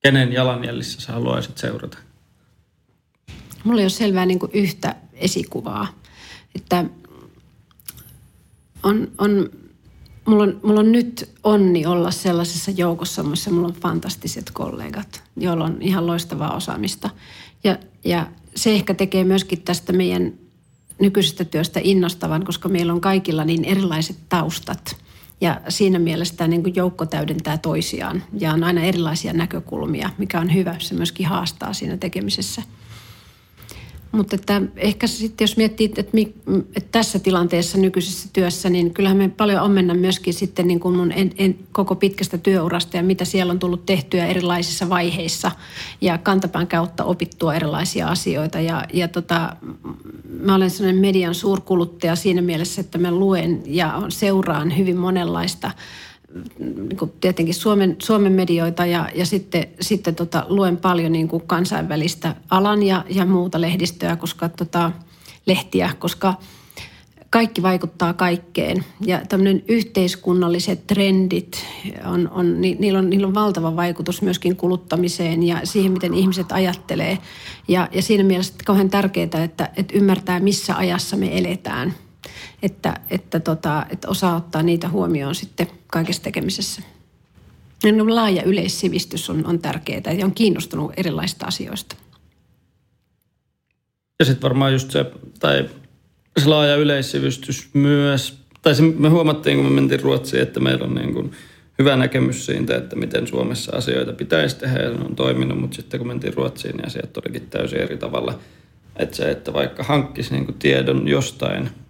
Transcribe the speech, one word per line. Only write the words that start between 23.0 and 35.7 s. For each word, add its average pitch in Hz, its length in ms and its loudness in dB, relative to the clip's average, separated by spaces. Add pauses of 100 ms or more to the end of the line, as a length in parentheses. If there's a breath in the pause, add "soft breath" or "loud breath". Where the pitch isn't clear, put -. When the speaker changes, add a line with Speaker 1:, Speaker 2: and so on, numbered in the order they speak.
Speaker 2:
kaikilla 180 440 0
niin 165 200 0
erilaiset 180 520 0 (120)
taustat. - 680 -4 (440 loud breath)
Ja 175 280 0
siinä 185 300 2
mielessä 165 360 -2
tää, 170 120 0
niin 170 160 2
kuin, 180 120 -2
joukko 180 300 0
täydentää 156 520 -4
toisiaan 160 680 -4 (160)
ja 160 140 0
on 165 100 2
aina 175 180 2
erilaisia 165 520 0
näkökulmia, 160 840 -4
mikä 190 220 -2
on 170 140 2
hyvä. 175 260 2
Se - 160 -6
myöskin 170 300 -2
haastaa 175 480 -4
siinä 170 240 -6
tekemisessä. 190 640 -4 (1500 loud breath)
Mut 208 220 0
että 202 280 0 (140)
ehkä 208 320 0
se - 80 -2
sitten, 220 280 -4
jos 208 140 2
miettii, 220 400 2